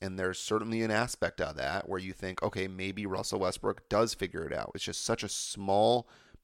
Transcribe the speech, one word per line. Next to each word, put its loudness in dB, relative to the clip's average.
And -4
there's 0
certainly 0
an 2
aspect 0
of 0
that -2
where -2
you -6
think, -4
"Okay, 0
maybe -4
Russell -2
Westbrook 0
does 4
figure -4
it -4
out." -4
It's -6
just -4
such 0
a -6
small 2